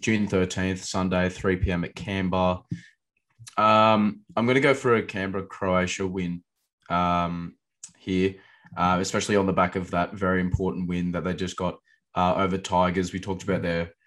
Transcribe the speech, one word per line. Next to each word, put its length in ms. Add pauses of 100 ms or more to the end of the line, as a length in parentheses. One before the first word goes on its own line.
June 260
thirteenth, 560
Sunday, 460
three 260
P 160
M 140
at 100
Canberra. 640 (1000)
Um, 640 (140)
I'm 100
gonna 140
go 140
for 220
a 80
Canberra, 420
Croatia 640
win, 360 (460)
um, 640 (420)
here, 380 (420)
uh, 240
especially 340
on 100
the 80
back 220
of 160
that 220
very 280
important 460
win 240
that 120
they 100
just 240
got, 220 (360)
uh, 200
over 220
Tigers. 540
We 80
talked 240
about 180
their 300 (160)